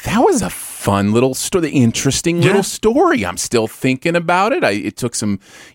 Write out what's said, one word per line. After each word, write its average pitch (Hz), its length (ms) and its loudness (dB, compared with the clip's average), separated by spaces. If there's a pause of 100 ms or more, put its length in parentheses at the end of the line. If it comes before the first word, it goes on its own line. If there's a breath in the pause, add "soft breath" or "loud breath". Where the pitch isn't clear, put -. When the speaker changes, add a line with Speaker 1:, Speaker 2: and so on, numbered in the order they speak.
Speaker 1:
That 160 160 -2
was 285 240 2
a 87 80 -6
fun 101 640 -2
little 127 220 2
story, - 360 -2
interesting 139 680 0
little 185 160 4
Speaker 2:
Yeah. 202 60 4
Speaker 1:
story." 254 600 0
I'm 87 120 -6
still - 320 0
thinking 135 480 -2
about 180 360 0
it. 320 120 0
I, 107 80 2
it 104 240 -4
took - 180 -6
some 101 240 -2 (360 loud breath)